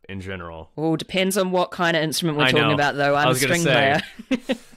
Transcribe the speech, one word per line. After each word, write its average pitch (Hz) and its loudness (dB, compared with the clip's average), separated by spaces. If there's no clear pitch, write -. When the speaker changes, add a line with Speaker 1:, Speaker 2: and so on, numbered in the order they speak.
Speaker 1:
in 95 -10
general. 85 -10
Speaker 2:
Well, 160 0
depends 185 -2
on 190 0
what 180 0
kind 165 0
of 151 0
instrument 156 -2
we're 139 4
Speaker 1:
I 127 4
Speaker 2:
talking 117 2
Speaker 1:
know. 107 2
Speaker 2:
about, 143 0
though. 143 2
I'm 143 2
Speaker 1:
I - 2
Speaker 2:
a 131 4
Speaker 1:
was 127 2
gonna 139 2
Speaker 2:
string 170 0
Speaker 1:
say. 135 4
Speaker 2:
player. 254 -4
<laughs> - -20